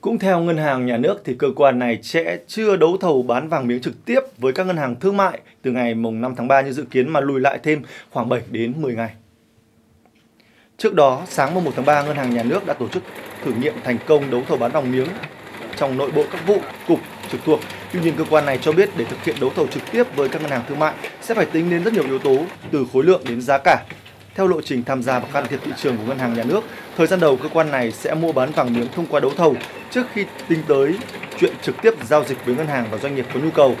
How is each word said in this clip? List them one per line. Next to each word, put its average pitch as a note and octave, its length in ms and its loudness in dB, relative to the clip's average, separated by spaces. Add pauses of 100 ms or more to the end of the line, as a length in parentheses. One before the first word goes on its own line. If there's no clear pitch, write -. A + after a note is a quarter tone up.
Cũng A3+ 180 0
theo F#3+ 220 4
Ngân E3+ 180 2
hàng C3+ 280 0
Nhà A#2+ 100 0
nước E3+ 280 0
thì C3 140 -4
cơ C#3+ 80 0 (100)
quan C3+ 220 6
này A#2+ 240 0
sẽ E3 360 -2 (100)
chưa G#3 280 2
đấu E3+ 240 4
thầu D#3 220 2
bán B2 260 -2
vàng D3 180 -2
miếng A#2+ 160 -2
trực - 220 -8
tiếp B3 160 2 (180)
với B2+ 140 0
các F#3 140 -2
ngân F3+ 100 -2
hàng B2+ 240 -4
thương G3 160 2
mại F#3+ 240 2 (220)
từ C3 80 -2
ngày A#2+ 240 0
mùng A2+ 260 -2
năm B2 160 -4
tháng B2 120 -4
ba C3+ 120 6
như C#3 120 -4
dự C3+ 180 -6
kiến, B2+ 180 2
mà D#3 120 2
lùi C3+ 200 0
lại C3+ 220 2
thêm D3+ 200 0 (280)
khoảng A#2+ 180 -4
bảy B2 120 0 (100)
đến A#2 260 -2
mười C#3 180 -4
ngày. A2+ 160 -4 (1700)
Trước - 160 0
đó, C#3 360 6
sáng D3 240 0
mùng F3+ 100 0
một C#3 120 0
tháng C3+ 80 -2
ba, D3 180 4
Ngân D3 140 -2
hàng B2+ 180 0
Nhà A#2 80 0
nước D#3+ 240 0
đã - 80 -2
tổ A#2 140 -6
chức - 140 -6 (420)
thử C3 80 -2
nghiệm B2+ 220 -2 (100)
thành B2 220 -2
công C#3+ 240 4
đấu B2 180 0
thầu D#3+ 80 2
bán A#2+ 160 0
vàng C3+ 200 0
miếng C3 160 0 (680)
trong C3+ 220 -2
nội C#3 120 -2
bộ D3 220 2
các E3 140 -8
vụ, G3+ 120 4 (300)
cục, E3+ 100 4 (340)
trực B2+ 120 -6
thuộc. D3+ 160 2 (320)
Tuy F3+ 80 -4
nhiên, D#3+ 180 0
cơ D#3 120 0
quan D3+ 160 4
này C3 160 0
cho D#3 100 2
biết G3 240 4
để A#2+ 80 -2
thực - 200 -8
hiện D3 160 -2
đấu C3 160 0
thầu D#3 100 2
trực - 160 -6 (100)
tiếp A#3+ 240 0
với C#3 120 2
các D#3 140 -4
ngân D3 80 -4
hàng B2 180 -2
thương C#3+ 100 -6
mại D#3 160 0 (260)
sẽ - 140 -4
phải G3 120 2
tính E3 240 0
đến E3+ 120 0
rất A3+ 120 0
nhiều E3 100 2
yếu C3+ 140 -2
tố, C3+ 200 4 (320)
từ C3+ 220 0
khối C3 120 4
lượng F3+ 240 6
đến A#2+ 120 -4
giá C3+ 180 2
cả. - 260 4 (500)
Theo F#3+ 120 2
lộ E3+ 140 2
trình B2+ 240 -4
tham C3 180 -2
gia B2+ 160 0
và A#2+ 140 -6
can C#3 160 0
thiệp C3 160 -4
thị - 120 -4
trường C3 200 -2
của G#2+ 100 -6
Ngân C3 120 -4
hàng B2 160 -2
Nhà A#2 100 -2
nước, E3+ 160 0 (360)
thời E3 100 4
gian F3+ 140 2
đầu D3 160 6
cơ A#2+ 160 -6
quan D#3+ 180 2
này B2 220 0
sẽ D#3 220 -4
mua D#3+ 180 0
bán C3 200 2
vàng C3 200 0
miếng A#2+ 220 0
thông E3+ 120 -4
qua D3 140 2
đấu C3 160 2
thầu D#3 200 4 (340)
trước B3 220 -2
khi G3+ 120 -2 (240)
tính E3 200 2
tới C#3+ 260 4 (440)
chuyện A#2+ 140 4 (100)
trực - 200 -4
tiếp A3 120 6 (140)
giao D3 160 6
dịch C3 220 -6
với B2 80 2
ngân D3+ 120 -2
hàng C3 240 -2
và A2 80 -6
doanh C#3 160 -4
nghiệp B2+ 200 -2
có C3 60 0
nhu D#3 100 0
cầu. C#3 300 6